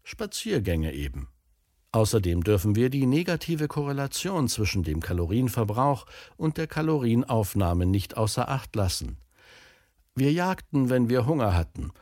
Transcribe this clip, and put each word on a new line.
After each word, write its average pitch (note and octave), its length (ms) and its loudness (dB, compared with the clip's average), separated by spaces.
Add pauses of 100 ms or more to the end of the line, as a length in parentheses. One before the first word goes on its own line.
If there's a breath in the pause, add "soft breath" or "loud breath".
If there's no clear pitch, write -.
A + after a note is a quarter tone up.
Spaziergänge F#2 920 -4
eben. C2+ 340 -8 (640)
Außerdem F#2+ 500 2
dürfen G#2 320 2
wir A#2+ 160 2
die C3+ 160 0
negative D#3 640 0
Korrelation C#3+ 800 -2
zwischen G2 340 0
dem D#2+ 160 -2
Kalorienverbrauch G#2 1080 0 (300 loud breath)
und D#3+ 200 -2
der E3 100 -2
Kalorienaufnahme A2+ 1200 0
nicht F#2+ 300 0
außer A2+ 320 0
Acht - 260 -6
lassen. - 440 -4 (1000 soft breath)
Wir C#3 160 4
jagten, E3+ 580 0
wenn B2 180 4
wir B2 180 2
Hunger B2 280 2
hatten. D#2+ 360 -2 (120)